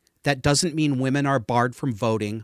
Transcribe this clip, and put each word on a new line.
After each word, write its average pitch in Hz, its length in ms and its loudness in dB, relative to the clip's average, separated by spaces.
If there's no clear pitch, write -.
That 139 180 0
doesn't 147 340 0
mean 147 240 2
women 135 260 0
are 135 140 2
barred 120 380 0
from 135 160 -4
voting 110 500 -2